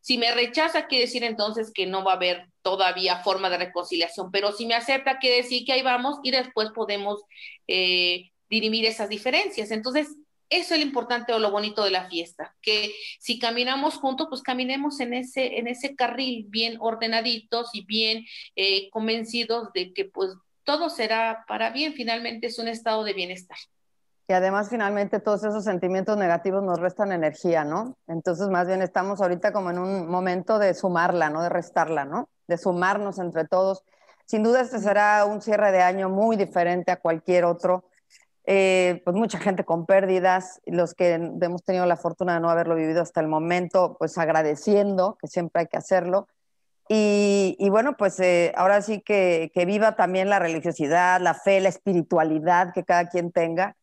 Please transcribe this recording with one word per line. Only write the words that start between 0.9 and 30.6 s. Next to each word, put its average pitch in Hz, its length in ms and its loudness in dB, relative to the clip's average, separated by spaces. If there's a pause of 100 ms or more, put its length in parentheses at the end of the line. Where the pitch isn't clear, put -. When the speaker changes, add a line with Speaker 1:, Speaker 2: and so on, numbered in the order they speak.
Speaker 1:
decir 240 200 -4
entonces 220 500 -4
que 190 100 -2
no 190 180 -4
va 190 100 2
a 185 40 2
haber 180 300 -2 (160)
todavía 185 560 0
forma 190 320 -2
de 175 80 -2
reconciliación, 180 720 -6
pero 202 200 0
si 208 140 -8
me 226 100 0
acepta, 262 440 0
quiere 247 180 2
decir 247 300 -2
que 262 80 0
ahí 247 80 0
vamos 254 400 0
y 262 80 -4
después 247 440 -2
podemos, 208 460 -4 (480)
eh, 180 600 0 (180)
dirimir 220 380 0
esas 220 240 -4
diferencias. 247 600 -4
Entonces, 254 380 -4 (400)
eso 349 240 -2
es 320 80 2
lo 302 60 0
importante 247 480 -4
o 220 40 0
lo 214 120 0
bonito 208 340 -2
de 190 60 2
la 185 180 -2
fiesta, 170 540 -10
que 208 320 -2 (240)
si 233 200 -6
caminamos 254 580 -2
juntos, 269 340 -4
pues 262 100 -10
caminemos 269 600 -4
en 240 120 -4
ese, 254 460 -4
en 233 100 -6
ese 269 260 -8
carril 240 540 -4
bien 226 320 -4
ordenaditos 226 960 -4
y 196 100 -12
bien, 220 400 -2 (320)
eh, 196 340 0
convencidos 226 840 -4
de 185 180 -6
que, 196 140 -6
pues, 190 240 -6 (340)
todo 311 240 0
será 226 580 -2
para 226 240 -4
bien. 294 220 -4
Finalmente 233 540 -6
es 233 120 -8
un 226 100 -6
estado 226 360 -2
de 208 80 -4
bienestar. 185 460 -10 (680)
Speaker 2:
Y 190 40 0
además, 190 380 2
finalmente, 208 480 -2
todos 208 240 0
esos 214 220 -4
sentimientos 190 520 -2
negativos 185 460 0
nos 180 160 0
restan 185 320 -2
energía, 160 540 0
¿no? 196 320 -4 (100)
Entonces, 170 420 -2
más 180 200 2
bien 190 120 0
estamos 185 400 -2
ahorita 180 320 0
como 185 180 -2
en 180 100 -4
un 185 280 -4
momento 185 520 0